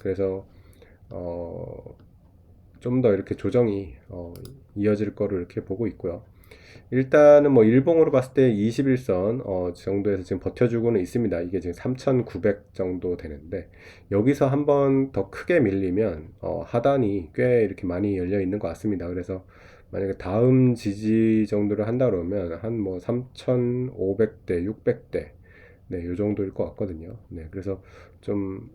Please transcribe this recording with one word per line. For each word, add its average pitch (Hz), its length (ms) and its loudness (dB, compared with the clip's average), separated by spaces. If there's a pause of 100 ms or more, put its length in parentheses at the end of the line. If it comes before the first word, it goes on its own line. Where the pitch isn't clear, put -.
그래서, 95 460 -4 (640)
어, 85 840 -10 (840)
좀 123 240 -2
더 110 100 6
이렇게 98 220 -2
조정이, 101 600 0 (120)
어, 87 240 -12 (420)
이어질 104 400 0
거로 101 220 -4
이렇게 87 240 -8
보고 107 280 -6
있고요. 90 360 -8 (680)
일단은 147 600 8
뭐, 120 100 8
일봉으로 147 480 6
봤을 131 240 0
때 131 160 6
이십일선, 113 960 0
어, 90 300 -4
정도에서 98 480 -2
지금 90 180 -4
버텨주고는 117 600 0
있습니다. 90 420 -2
이게 90 180 -4
지금 87 140 -6
삼천구백 123 960 -2
정도 92 440 -4
되는데, 80 520 -10 (420)
여기서 131 380 2
한번 139 640 2
더 - 180 -4
크게 - 300 0
밀리면, 95 800 0
어, 85 220 -6
하단이 117 720 0
꽤 123 280 2
이렇게 95 240 -4
많이 95 300 -2
열려 92 240 -2
있는 95 180 -2
것 101 100 -6
같습니다. 87 380 -4
그래서 90 400 -8 (460)
만약에 95 220 -4
다음 123 600 4
지지 110 760 2
정도를 104 380 0
한다 123 240 2
그러면 87 440 -2
한 110 260 -6
뭐, 92 180 -4
삼천오백 123 1500 -2
대, 87 180 -2
육백 - 480 -4
대, - 220 -6 (520)
네, 90 200 -8
요 87 100 -4
정도일 101 380 -2
것 95 160 -4
같거든요. 90 480 -10 (100)
네, 80 220 -14
그래서 95 320 -8 (380)
좀 101 540 -6